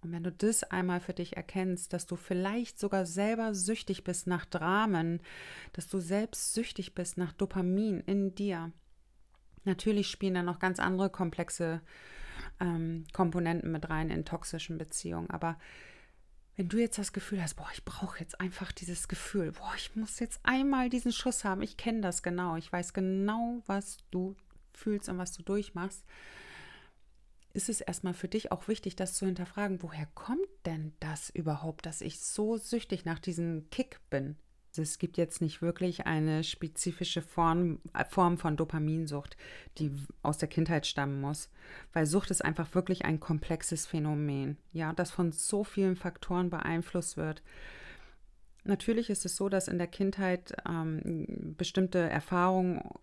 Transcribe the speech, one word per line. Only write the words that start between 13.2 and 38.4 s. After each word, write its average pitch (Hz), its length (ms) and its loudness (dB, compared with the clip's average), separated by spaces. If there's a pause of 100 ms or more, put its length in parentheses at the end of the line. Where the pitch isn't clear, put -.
mit 160 180 -2
rein 160 200 2
in 160 160 0
toxischen - 520 -6
Beziehungen, 85 520 -4
aber 165 300 -2 (960)
wenn 180 140 -2
du 208 80 2
jetzt 233 200 2
das 202 160 -4
Gefühl 196 280 -2
hast, 156 140 -2
„Boah, - 180 -8
ich - 120 -10
brauch - 320 -6
jetzt - 240 -10
einfach 185 300 -4
dieses 175 360 -6
Gefühl, 180 440 -2
boah, - 240 -8
ich - 200 -8
muss 220 240 -4
jetzt 233 240 -4
einmal 262 460 4
diesen 240 220 2
Schuss - 320 0
haben“, 196 180 2
ich 214 160 -4
kenn 226 240 0
das 180 220 0
genau, 175 320 0
ich 160 160 -6
weiß 175 220 -2
genau, 208 720 2
was 196 320 -2 (140)
du 185 240 -2 (380)
fühlst - 360 -2
und 185 80 0
was 180 160 -4
du 175 100 -12
durchmachst, 196 600 -2 (1500)
ist 196 160 -2
es 214 120 -2
erstmal 180 320 -2
für 180 140 -4
dich - 240 0
auch - 160 -4
wichtig, 208 280 -2
das 185 180 -2
zu - 120 0
hinterfragen, 185 560 0
woher 156 320 -6
kommt 330 340 -2 (180)
denn 156 340 -4
das 156 300 -4
überhaupt, 156 560 -2
dass 160 160 -6
ich - 180 -6
so 214 380 0
süchtig 214 480 -2
nach 165 140 0
diesem 165 500 -2
Kick - 300 -2 (100)
bin? 143 280 0 (320)
Also - 140 -2
es - 160 -4
gibt 175 180 0
jetzt 165 240 2
nicht 160 220 0
wirklich 175 420 0
eine 156 380 4
spezifische - 800 -2
Form, 165 560 4 (140)
äh, - 120 2
Form 175 320 6
von 156 180 2